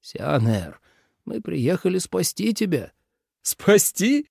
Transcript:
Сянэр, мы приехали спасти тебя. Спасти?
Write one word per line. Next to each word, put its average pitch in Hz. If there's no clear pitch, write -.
Сянэр, 110
мы -
приехали 180
спасти 185
тебя. 170
Спасти? 226